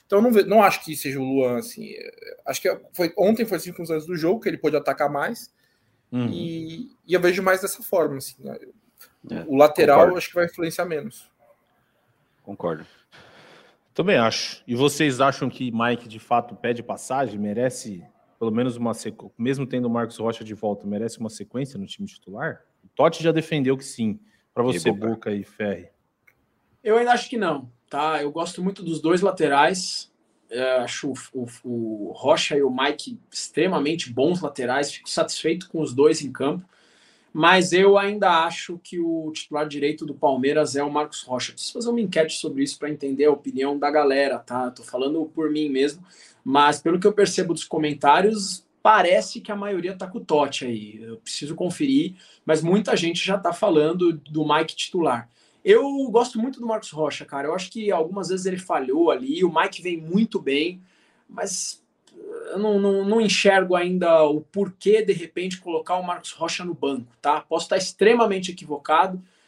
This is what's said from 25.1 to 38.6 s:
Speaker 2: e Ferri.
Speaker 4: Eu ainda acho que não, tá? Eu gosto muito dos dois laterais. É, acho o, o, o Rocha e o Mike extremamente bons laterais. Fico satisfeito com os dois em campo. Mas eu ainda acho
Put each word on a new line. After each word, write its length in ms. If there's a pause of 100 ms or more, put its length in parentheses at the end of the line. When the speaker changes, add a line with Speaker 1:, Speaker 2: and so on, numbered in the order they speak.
Speaker 2:
e 120
Ferri. 440 (920)
Speaker 4:
Eu 160
ainda 140
acho 180
que 80
não, 320 (180)
tá? 340
Eu 80
gosto 320
muito 200
dos 180
dois 220
laterais. 920 (380)
É, 280
acho 340 (200)
o, 120 (200)
o, 440
o 40
Rocha 440
e 60
o 80
Mike 480 (140)
extremamente 800
bons 300
laterais. 500
Fico 160
satisfeito 600
com 120
os 140
dois 280
em 80
campo. 340 (680)
Mas 400
eu 260
ainda 460
acho 340